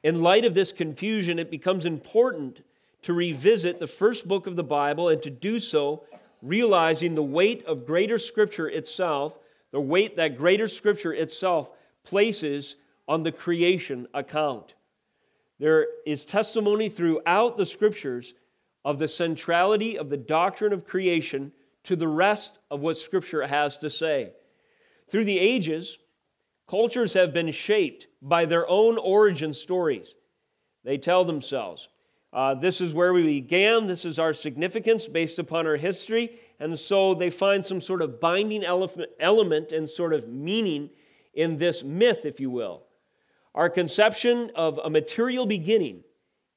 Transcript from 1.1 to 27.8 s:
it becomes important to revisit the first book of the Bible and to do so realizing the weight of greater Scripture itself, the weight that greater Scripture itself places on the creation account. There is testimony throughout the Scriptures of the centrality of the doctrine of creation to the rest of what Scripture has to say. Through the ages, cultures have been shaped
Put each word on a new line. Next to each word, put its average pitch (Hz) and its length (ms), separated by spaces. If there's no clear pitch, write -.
it 165 120
becomes 170 340
important 165 760
to 180 100
revisit 175 680
the 160 60
first 214 420
book 190 180
of 180 100
the 175 60
Bible 147 460
and 156 140
to 165 80
do 202 280
so 151 460
realizing 170 760
the 156 80
weight 170 440
of 135 200
greater 202 320
Scripture 208 500
itself, 156 720
the 139 100
weight 165 360
that 156 200
greater 190 320
Scripture 208 440
itself 160 580
places 160 720
on 160 140
the 156 100
creation 170 800
account. 143 600
There 156 280
is 151 200
testimony 214 640
throughout 175 680
the 190 100
Scriptures 139 680
of 147 140
the 151 100
centrality 180 880
of 147 140
the 143 60
doctrine 180 560
of 185 140
creation 165 680
to 185 100
the 160 140
rest 190 500
of 143 100
what 160 160
Scripture 160 500
has 143 320
to 151 120
say. 143 420
Through 214 160
the 202 140
ages, 180 600
cultures 233 480
have 180 180
been 165 200
shaped - 560